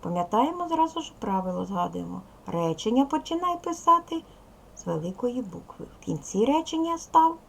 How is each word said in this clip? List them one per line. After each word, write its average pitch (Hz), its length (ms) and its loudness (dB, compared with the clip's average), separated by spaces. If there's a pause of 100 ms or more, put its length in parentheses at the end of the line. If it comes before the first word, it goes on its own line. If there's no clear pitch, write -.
Пам'ятаємо 226 680 0
зразу 320 320 0
ж - 180 -12
правило, 185 460 -2
згадуємо. 175 580 -4 (240)
Речення 170 600 2
починай 339 560 -2
писати 339 600 2 (540)
з - 100 -14
великої 190 560 -4
букви. - 440 -14 (140)
В - 40 -20
кінці 175 400 0
речення 320 540 0
став 330 400 4 (100)